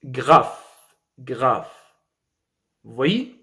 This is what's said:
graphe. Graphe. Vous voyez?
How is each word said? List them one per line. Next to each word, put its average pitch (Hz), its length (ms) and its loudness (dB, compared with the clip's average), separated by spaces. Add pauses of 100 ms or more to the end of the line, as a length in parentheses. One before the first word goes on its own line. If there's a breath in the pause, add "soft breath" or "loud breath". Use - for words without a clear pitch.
graphe. 131 600 2 (540)
Graphe. 123 560 -4 (1080)
Vous 113 120 -20
voyez? 185 480 -2